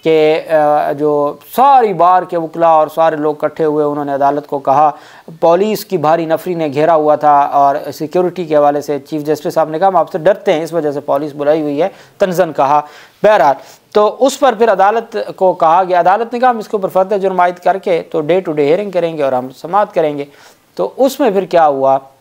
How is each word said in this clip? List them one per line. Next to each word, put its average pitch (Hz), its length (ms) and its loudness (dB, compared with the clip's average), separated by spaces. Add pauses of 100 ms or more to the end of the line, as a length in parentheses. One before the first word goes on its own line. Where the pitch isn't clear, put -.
कि, 156 260 4
अ, 156 580 0
जो 147 460 -2 (180)
सारी 247 380 4
बार 180 300 2
के 175 120 -6
वकला 165 400 0
और 156 120 2
सारे 160 280 0
लोग 151 200 -2
इकट्ठे 151 280 -4
हुए, 151 200 0
उन्होंने 147 280 -4
अदालत 139 340 0
को 143 120 -8
कहा, 139 380 2 (340)
पुलिस 185 540 0
की 185 140 -4
भारी 160 280 0
नफरी 160 280 -4
ने 160 160 -4
घेरा 151 220 0
हुआ 151 240 2
था 147 300 2
और 143 460 0
सिक्योरिटी 175 540 -4
के 151 100 0
हवाले 147 260 2
से 147 160 -6
चीफ 147 240 -8
जस्टिस 151 320 -4
साहब 156 160 0
ने 156 80 -6
कहा, 190 100 2
"हम 185 80 0
आपसे 165 220 -2
डरते 190 340 0
हैं, 156 120 -2
इस 156 80 -10
वजह 151 200 -4
से 143 80 -6
पुलिस 143 320 -4
बुलाई 147 300 0
हुई 147 160 -4
है," 190 140 -2 (280)
तंजन 180 320 0
कहा। 143 340 0 (380)
बहरहाल, 185 300 4 (400)
तो 208 120 4
उस 254 300 0
पर 262 180 2
फिर 226 140 0
अदालत 208 680 -2
को 185 160 2
कहा 170 300 2
गया, 180 140 0
अदालत 202 340 0
ने 240 80 -6
कहा, 254 100 4
"हम 240 80 -2
इसके 214 180 -8
ऊपर 190 120 -4
फर्द 190 280 0
जुर्म 190 240 -2
आयद 180 180 0
करके 185 420 -2
तो 165 200 -6
डे 165 200 0
टू 180 120 -8
डे 151 120 0
हियरिंग 185 280 0
करेंगे 165 300 -4
और 131 120 -2
हम 127 160 -4
समात 196 420 -4
करेंगे।" 147 360 -2 (480)
तो 180 220 -4
उसमें 262 340 0
फिर 185 120 -2
क्या 170 200 2
हुआ? 135 360 2 (200)